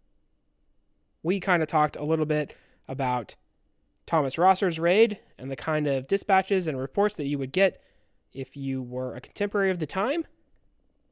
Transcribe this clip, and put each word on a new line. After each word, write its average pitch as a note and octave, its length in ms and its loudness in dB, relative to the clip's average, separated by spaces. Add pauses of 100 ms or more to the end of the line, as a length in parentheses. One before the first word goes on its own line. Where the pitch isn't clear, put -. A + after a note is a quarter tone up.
(1200)
We F#3+ 160 0
kinda E3+ 280 2
talked D3+ 300 2
a - 80 -8
little D#3 200 0
bit D3+ 320 -2 (320)
about B2+ 460 -4 (720)
Thomas C#3+ 320 0
Rosser's F3+ 400 4
raid G3 400 4 (180)
and C3+ 140 -10
the C3+ 60 -6
kind D#3 300 -2
of C3+ 200 -2
dispatches F#3+ 600 0
and C#3 120 -4
reports G3+ 380 0
that D3 100 -4
you C#3+ 120 -2
would C3+ 140 -6
get F#3 300 2 (500)
if C3+ 240 -12
you C3+ 260 -4
were B2+ 320 -6
a A#2+ 60 -10
contemporary G3+ 500 -2
of F3 100 -2
the E3 60 -2
time. C4 380 -2 (880)